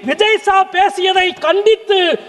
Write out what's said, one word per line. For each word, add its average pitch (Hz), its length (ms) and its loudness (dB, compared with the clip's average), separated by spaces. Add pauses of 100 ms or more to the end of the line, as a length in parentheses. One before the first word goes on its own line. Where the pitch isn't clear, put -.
விஜய் 415 420 0
ஷா 381 180 2
பேசியதை 381 680 0
கண்டித்து 403 640 0 (300)